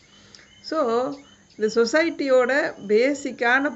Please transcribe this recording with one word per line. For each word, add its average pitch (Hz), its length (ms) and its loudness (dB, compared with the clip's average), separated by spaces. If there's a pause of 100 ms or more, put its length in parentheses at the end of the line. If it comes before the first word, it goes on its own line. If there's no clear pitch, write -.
(600)
So, - 160 -6 (800)
இந்த 220 240 0
சொசைட்டியோட 277 920 0 (140)
பேசிக்கான 254 880 0